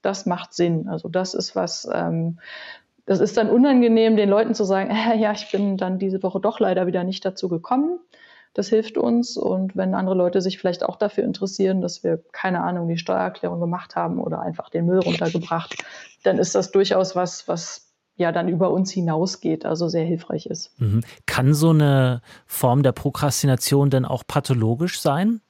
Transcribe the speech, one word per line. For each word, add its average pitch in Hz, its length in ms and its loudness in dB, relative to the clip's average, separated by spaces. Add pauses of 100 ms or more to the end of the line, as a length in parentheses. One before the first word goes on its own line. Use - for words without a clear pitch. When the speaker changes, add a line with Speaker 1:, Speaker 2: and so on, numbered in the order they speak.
Speaker 1:
Das 196 240 -4
macht - 280 -4
Sinn. 170 340 0
Also 170 200 -8
das 185 260 -4
ist - 220 -6
was, 175 360 -4
ähm, 170 460 -2 (680)
das 190 140 0
ist - 160 0
dann 226 140 2
unangenehm, 233 640 6
den 202 120 4
Leuten 220 260 2
zu 214 100 0
sagen, 190 260 0
<laughs> 220 220 0
„Äh, 220 60 2
ja, 214 140 2
ich - 180 -8
bin 196 260 0
dann 190 220 -2
diese 190 240 -2
Woche 185 180 -2
doch 208 200 -2
leider 185 260 2
wieder 180 180 -2
nicht 185 200 -6
dazu 190 240 -4
gekommen.“ 269 500 -2 (560)
Das 202 140 -4
hilft 220 280 0
uns. 240 400 0
Und 190 400 -2
wenn 190 180 0
andere 190 220 0
Leute 180 240 2
sich 190 180 -4
vielleicht 180 240 -2
auch - 140 -4
dafür 208 280 -2
interessieren, 190 560 -2
dass 175 220 -6
wir, 165 160 0 (140)
keine 180 300 -2
Ahnung, 175 260 -2
die 170 80 -2
Steuererklärung 185 640 -4
gemacht 175 340 -4
haben 170 240 -2
oder 160 220 -4
einfach - 300 -8
den 170 160 -2
Müll 185 140 4
runtergebracht, 165 840 -4 (380)
dann 226 160 2
ist 190 160 0
das 196 180 0
durchaus 190 420 2
was, 180 320 -4
was 170 400 -8 (300)
ja 170 160 2
dann 175 160 0
über 175 220 2
uns 190 200 0
hinausgeht, 165 720 -2
also 165 240 -2
sehr 165 160 0
hilfreich 170 420 -4
ist. - 340 -10
Speaker 2:
Mhm. 110 220 2 (240)
Kann 131 280 4
so 160 160 4
eine 139 500 4 (260)
Form 135 360 2
der 131 100 4
Prokrastination 139 1000 2
denn 131 140 2
auch - 220 -6
pathologisch 127 760 0
sein? 196 480 0